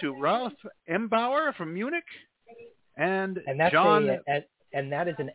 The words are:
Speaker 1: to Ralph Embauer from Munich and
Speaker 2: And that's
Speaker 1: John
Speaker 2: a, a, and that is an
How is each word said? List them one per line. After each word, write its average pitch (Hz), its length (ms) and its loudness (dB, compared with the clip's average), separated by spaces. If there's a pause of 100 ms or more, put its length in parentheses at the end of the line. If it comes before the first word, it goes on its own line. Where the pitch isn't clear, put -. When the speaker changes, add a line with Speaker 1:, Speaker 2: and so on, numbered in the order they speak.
Speaker 1:
to 135 180 -4
Ralph 220 360 0 (360)
Embauer 233 640 0
from 165 200 -8
Munich 277 280 -4 (920)
and 190 500 -2
Speaker 2:
And 135 140 -2
that's 175 120 4
Speaker 1:
John 208 360 6
Speaker 2:
a, 131 100 2 (100)
a, 143 160 0 (280)
and 139 180 -4
that 156 160 -2
is 165 120 -4
an 135 160 -4